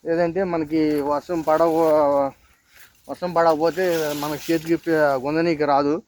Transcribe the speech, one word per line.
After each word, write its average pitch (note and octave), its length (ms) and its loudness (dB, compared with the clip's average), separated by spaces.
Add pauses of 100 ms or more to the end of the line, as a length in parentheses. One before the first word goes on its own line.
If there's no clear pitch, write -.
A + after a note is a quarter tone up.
లేదంటే E3+ 380 0
మనకి D#3 580 0
వర్షం D3 400 -4
పడవ-, D#3 880 2 (800)
వర్షం F3+ 240 -8
పడకపోతే E3 800 0
మన D3 240 -6 (140)
చేతికి D#3+ 240 0
ప-, D#3+ 140 -6 (260)
గుంజనీకి D3+ 500 -2
రాదు C#3+ 420 0